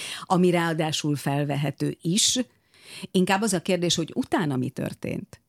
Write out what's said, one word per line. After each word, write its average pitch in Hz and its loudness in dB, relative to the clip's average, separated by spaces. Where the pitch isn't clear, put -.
ami 180 4
ráadásul 160 0
felvehető 143 -2
is. 202 2
Inkább 190 4
az 214 0
a 170 0
kérdés, 175 0
hogy 165 -4
utána 170 0
mi 127 0
történt. - -8